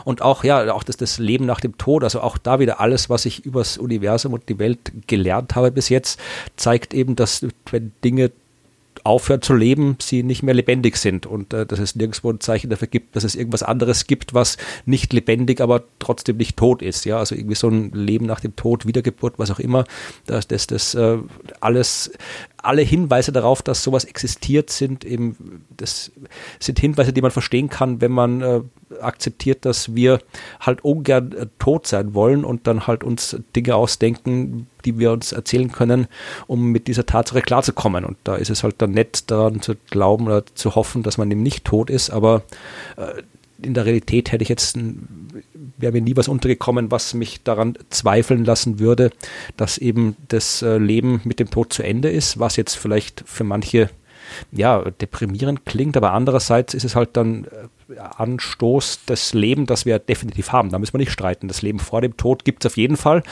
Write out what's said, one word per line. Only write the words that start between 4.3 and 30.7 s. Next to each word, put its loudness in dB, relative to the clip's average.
und -8
die -4
Welt -2
gelernt 0
habe 4
bis -2
jetzt, 0
zeigt 0
eben, 0
dass 0
wenn -4
Dinge 4
aufhören 2
zu 4
leben, 4
sie 0
nicht -2
mehr 4
lebendig 2
sind -2
und, -8
äh, -2
dass -4
es -4
nirgendwo -2
ein -8
Zeichen -2
dafür -2
gibt, -4
dass 0
es -2
irgendwas -4
anderes 0
gibt, -2
was 2
nicht 2
lebendig, 2
aber 4
trotzdem -2
nicht -2
tot 4
ist. -6
Ja, -2
also -2
irgendwie -6
so 0
ein 0
Leben 0
nach -4
dem -8
Tod, -2
Wiedergeburt, -2
was -2
auch -4
immer, 2
das, -4
das, -2
das, -4
äh, 2
alles, 0
alle 2
Hinweise 2
darauf, 2
dass -4
sowas 0
existiert, -2
sind -4
eben, -6
das -10
sind -2
Hinweise, 4
die 2
man 4
verstehen 0
kann, -2
wenn 4
man, 2
äh, 0
akzeptiert, -2
dass -2
wir 4
halt 0